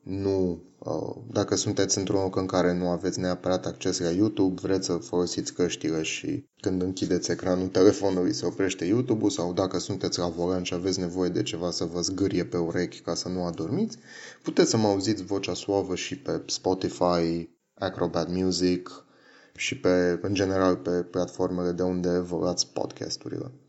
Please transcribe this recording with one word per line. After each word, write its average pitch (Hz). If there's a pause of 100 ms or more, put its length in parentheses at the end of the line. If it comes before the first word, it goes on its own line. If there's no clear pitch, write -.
nu, 95 (160)
uh, - (160)
dacă 104
sunteți 95
într-un 98
loc 95
în 95
care 90
nu 90
aveți 87
neapărat 90
acces 87
la 85
YouTube, 95
vreți 95
să 90
folosiți -
căștile 80
și - (160)
când 92
închideți 90
ecranul 92
telefonului 95
se -
oprește 90
YouTube-ul, 110
sau 87
dacă 92
sunteți 92
la 87
volan 87
și 90
aveți 92
nevoie 90
de 85
ceva 87
să 87
vă 85
zgârie 92
pe -
urechi 85
ca 85
să 87
nu 90
adormiți, 87 (460)
puteți 160
să 120
mă 107
auziți 98
vocea 95
suavă 95
și 87
pe 80
Spotify, 87 (260)
Acrobat 87
Music 90 (520)
și -
pe, 90
în 98
general, 95
pe 87
platformele 87
de 87
unde 90
vă 87
luați 87
podcasturile. - (160)